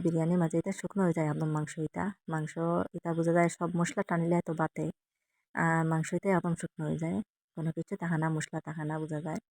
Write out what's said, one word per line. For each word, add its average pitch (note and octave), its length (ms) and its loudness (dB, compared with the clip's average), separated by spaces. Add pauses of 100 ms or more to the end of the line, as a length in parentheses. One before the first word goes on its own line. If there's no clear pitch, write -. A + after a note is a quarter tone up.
বিরিয়ানির E3 360 2
মাঝে E3 200 2
এটা G3 180 -4
শুকনো G3 240 -4
হয়ে E3 140 4
যায় D#3 140 2
একদম D#3 240 -2
মাংস D3+ 160 -4 (160)
এটা। F3 160 -4 (280)
মাংস D#3 200 -4 (440)
এটা E3+ 200 -4
বোঝা E3 220 2
যায় E3+ 180 6
সব E3+ 120 -2 (100)
মশলা F3 300 0
টানলে E3+ 320 2
এত - 100 -6 (100)
বাতে, D#3 240 -2 (680)
আর E3 280 4 (100)
মাংস D#3+ 160 0 (100)
এটা G3 180 0
একদম E3+ 240 2
শুকনো E3 280 -8
হয়ে D#3 160 -2
যায়, F3+ 140 -2 (380)
কোনো D#3+ 200 -2
কিছু E3 240 -6
থাকে E3+ 220 0
না, D#3+ 40 2 (100)
মশলা D#3 300 -4
থাকে D#3 240 -8
না, D#3 120 -2
বোঝা D3+ 240 -4
যায়। F3 140 -4 (100)